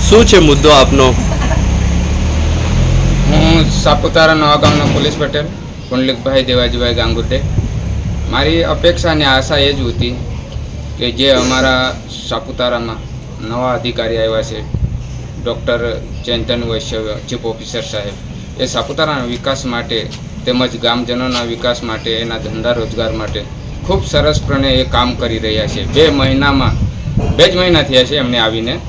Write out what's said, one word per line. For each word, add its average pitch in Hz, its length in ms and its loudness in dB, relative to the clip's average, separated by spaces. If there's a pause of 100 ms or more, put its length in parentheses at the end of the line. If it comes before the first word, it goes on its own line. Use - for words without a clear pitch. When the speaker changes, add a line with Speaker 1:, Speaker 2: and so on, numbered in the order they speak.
Speaker 1:
શું 214 180 8
છે 196 120 6 (120)
મુદ્દો 139 180 4 (120)
આપનો? 135 260 6 (2250)
Speaker 2:
હું 156 500 6
સાપુતારા 160 640 4
નવા 147 240 4
ગામનો 147 180 4 (140)
પોલીસ 147 260 0
પટેલ 147 240 -4 (400)
પુંડલિકભાઈ 131 640 0
દેવાજીભાઈ 120 500 0
ગાંગુટે. 117 400 0 (920)
મારી 147 260 2 (140)
અપેક્ષા 160 400 2
અને 151 140 2
આશા 135 320 2
એ 139 180 2
જ - 80 -6
હતી 120 300 -2 (840)
કે 123 80 -2 (120)
જે 135 160 4
અમારા 127 520 2 (300)
સાપુતારામાં 117 840 -4 (460)
નવા 123 320 -2
અધિકારી 117 420 -4
આવ્યા 110 300 -2
છે, 110 100 -8 (760)
ડૉક્ટર 120 440 -2 (440)
ચેતન 120 420 -4
વૈશ્ય 113 300 -6 (300)
ચીફ 117 240 -6
ઓફિસર 110 400 -8
સાહેબ, 101 240 -8 (440)
એ - 20 0 (120)
સાપુતારાના 131 580 -2
વિકાસ 131 300 -4 (100)
માટે 117 260 -4 (460)
તેમજ 123 280 0 (120)
ગામજનોના 123 680 -2
વિકાસ 120 380 -2
માટે, 110 220 -6 (100)
એના 117 240 -6
ધંધા 110 340 -2
રોજગાર 113 340 -4 (100)
માટે 104 180 -6 (460)
ખૂબ 196 160 0 (100)
સરસપણે 143 640 0
એ - 20 4 (160)
કામ 123 160 2 (120)
કરી 113 240 -2
રહ્યા 107 280 -2
છે. 110 60 -4 (160)
બે 151 80 6 (160)
મહિનામાં, 135 520 2 (640)
બે 156 140 6
જ - 20 -2 (100)
મહિના 170 280 4
થયા 127 220 4
છે 147 100 0
એમને 123 220 0
આવીને 113 300 -2 (140)